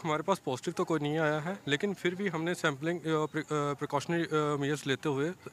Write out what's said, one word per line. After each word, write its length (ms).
हमारे 200
पास 160
पॉजिटिव 340
तो 100
कोई 160
नहीं 180
आया 220
है, 280
लेकिन 260
फिर 220
भी 120
हमने 280
सैंपलिंग, 440
अ, 60
प्रि-, 400
अ, 60
प्रिकॉशनरी, 720
अ, 380
मेजर्स 260
लेते 220
हुए 220